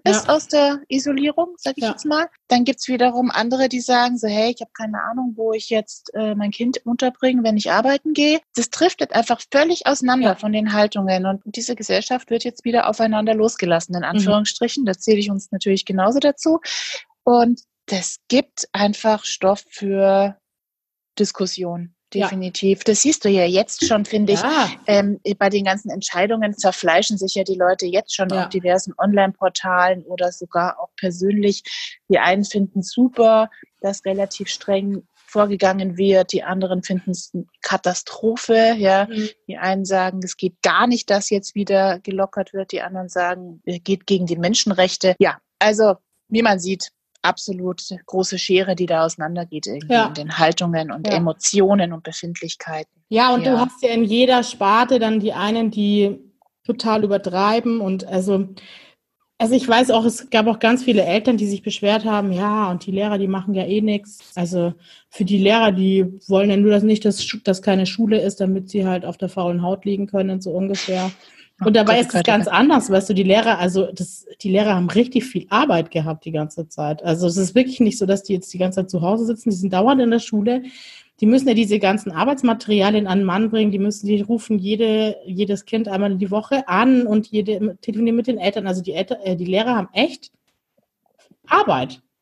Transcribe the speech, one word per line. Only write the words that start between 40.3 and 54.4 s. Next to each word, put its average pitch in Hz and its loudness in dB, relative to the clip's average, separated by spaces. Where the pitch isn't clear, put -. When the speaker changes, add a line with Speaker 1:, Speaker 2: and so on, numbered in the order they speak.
Speaker 1:
geht - -6
gar 190 2
nicht, 240 0
dass 202 0
jetzt 202 -4
wieder 196 0
gelockert 196 -6
wird. 190 -10
Die 185 -6
anderen 185 -10
sagen, 180 -6
es 175 -8
geht 196 -2
gegen 185 0
die 170 -2
Menschenrechte. 185 0
Ja, 175 0
also, 214 4
wie 220 0
man 208 4
sieht, 185 -6
absolut 180 -4
große 185 -4
Schere, 185 0
die 175 -4
da 165 0
auseinandergeht 165 -6
irgendwie 156 -4
Speaker 2:
Ja. 220 4
Speaker 1:
in 151 -10
den 151 -8
Haltungen 165 0
und 156 -8
Speaker 2:
Ja. 208 0
Speaker 1:
Emotionen 185 2
und 165 -12
Befindlichkeiten. 165 -12
Speaker 2:
Ja, 240 2
und 247 2
Speaker 1:
Ja. 269 2
Speaker 2:
du 233 2
hast 247 -4
ja 247 4
in 233 2
jeder 240 4